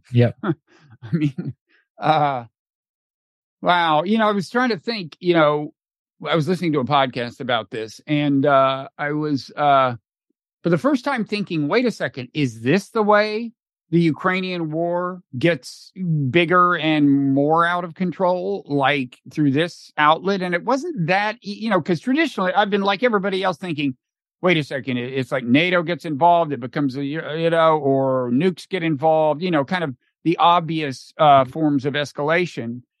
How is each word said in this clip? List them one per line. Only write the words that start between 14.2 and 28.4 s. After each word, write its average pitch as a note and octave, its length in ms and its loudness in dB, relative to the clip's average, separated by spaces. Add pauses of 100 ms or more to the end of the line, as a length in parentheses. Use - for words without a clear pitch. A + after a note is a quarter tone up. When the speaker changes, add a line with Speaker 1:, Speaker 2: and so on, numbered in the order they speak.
Speaker 2:
war F3 520 -6 (160)
gets - 540 -4 (380)
bigger F3 460 4
and C#3+ 580 2
more D#3 300 2
out F3 200 -2
of E3 100 -12
control, F#3 720 -2
like, C#3 520 -2 (120)
through D3 220 0
this E3 440 -4
outlet. E3 460 2
And F3 120 -4
it F3 100 -2
wasn't C4+ 420 -4
that, G#3 280 0 (100)
y-, G3 160 -10
you A3 100 -4
know, F#3 100 2
'cause E3 200 -2
traditionally B3+ 520 -2
I've G3+ 180 0
been, G3+ 120 0
like G3 200 0
everybody G3 400 0
else, F#3 140 -2
thinking, D3 400 -4 (460)
"Wait F3 160 2
a D3+ 60 0
second, B2+ 340 -6
it, B2+ 160 -8
it's C3 180 -4
like C3 120 -2
nato E3+ 380 2
gets E3 220 -6
involved, E3 480 2
it B2+ 80 -6
becomes C3 360 -4
a, C#3+ 80 -6
you, D3 180 -6 (100)
you E3 180 0
know, D#3+ 280 4
or C3+ 520 0
nukes D#3 380 0